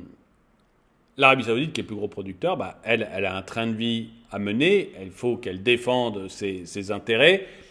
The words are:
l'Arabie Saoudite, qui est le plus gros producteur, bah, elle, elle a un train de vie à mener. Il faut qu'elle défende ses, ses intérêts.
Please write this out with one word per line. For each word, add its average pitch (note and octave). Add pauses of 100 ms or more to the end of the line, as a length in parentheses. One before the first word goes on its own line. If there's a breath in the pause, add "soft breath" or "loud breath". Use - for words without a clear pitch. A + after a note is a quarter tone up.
(1160)
l'Arabie C3+
Saoudite, B2
qui A2+
est G2
le -
plus G#2+
gros G2+
producteur, G2
bah, F#2
elle, A2
elle F#2+
a F#2
un F#2+
train A2+
de A2+
vie A2+ (240)
à G2+
mener. C#3+ (100)
Il F#2+
faut A#2+
qu'elle F#2+
défende A#2+
ses, F#2
ses G2
intérêts. B2+ (240 loud breath)